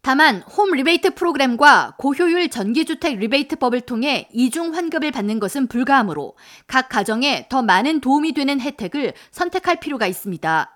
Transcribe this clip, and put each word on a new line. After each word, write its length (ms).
다만 400
홈 300
리베이트 420
프로그램과 800
고효율 540
전기주택 720
리베이트법을 640
통해 500
이중 420
환급을 380
받는 260
것은 300
불가하므로, 680
각 240
가정에 580
더 140
많은 380
도움이 340
되는 260
혜택을 540
선택할 500
필요가 260
있습니다. 680